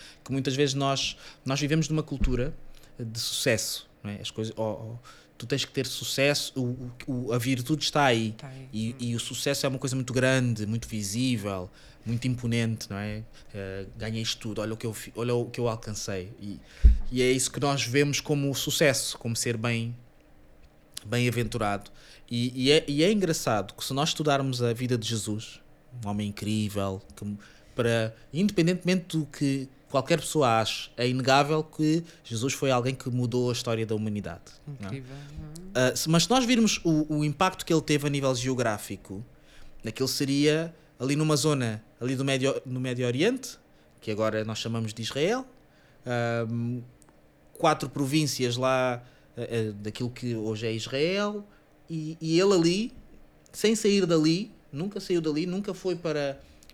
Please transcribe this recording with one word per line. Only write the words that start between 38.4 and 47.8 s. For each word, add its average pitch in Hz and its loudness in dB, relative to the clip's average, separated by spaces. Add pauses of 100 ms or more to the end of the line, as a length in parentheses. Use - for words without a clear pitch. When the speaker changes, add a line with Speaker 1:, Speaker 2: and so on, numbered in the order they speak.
Speaker 1:
aquilo 131 -2
seria 151 2 (260)
ali 135 0
numa 151 4
zona, 127 2 (180)
ali 131 -2
do 135 -2
Médio, 135 2
no 127 -6
Médio 127 -2
Oriente, 180 0 (440)
que - -6
agora 107 0
nós 107 -6
chamamos 113 -4
de 117 -8
Israel, 185 0 (600)
ahm, 117 -2 (760)
quatro 151 2